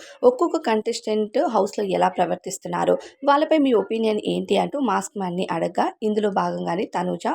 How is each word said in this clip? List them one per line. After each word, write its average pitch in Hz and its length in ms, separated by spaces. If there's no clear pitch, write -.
ఒక్కొక్క 311 400
కంటెస్టెంట్ 214 840
హౌస్లో 202 440
ఎలా 180 180
ప్రవర్తిస్తున్నారు, 175 840
వాళ్ళపై 302 340
మీ 269 160
ఒపీనియన్ 214 500
ఏంటి 185 320
అంటూ 180 260
మాస్క్ 196 340
మ్యాన్ని 180 320
అడగ్గా, 175 380
ఇందులో 214 300
భాగంగానే 175 560
తనూజ 175 460